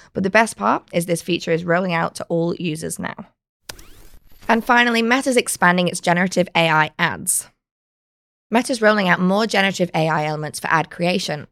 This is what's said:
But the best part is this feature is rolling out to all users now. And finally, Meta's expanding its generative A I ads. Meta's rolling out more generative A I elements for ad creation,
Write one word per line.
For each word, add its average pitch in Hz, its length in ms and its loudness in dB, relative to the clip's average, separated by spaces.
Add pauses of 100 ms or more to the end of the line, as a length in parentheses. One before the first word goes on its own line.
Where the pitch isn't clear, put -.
(120)
But - 120 -4
the 196 60 -2
best 220 280 4
part 208 340 0
is 170 140 -2
this 175 160 -2
feature 170 300 -4
is 165 120 0
rolling 175 300 0
out 165 220 -2
to - 100 -10
all 170 300 -2
users 165 440 -6
now. - 280 -10 (1200)
And 226 160 2
finally, 240 380 4
Meta's 254 340 0
expanding 180 500 2
its 175 140 -4
generative 180 540 0
A 165 140 2
I 156 280 2
ads. 160 500 -4 (1040)
Meta's 233 300 0
rolling 214 260 4
out 175 140 2
more 190 240 2
generative 196 480 0
A 160 160 0
I 156 160 0
elements 151 340 -6
for - 120 -6
ad 156 180 2
creation, 175 640 -4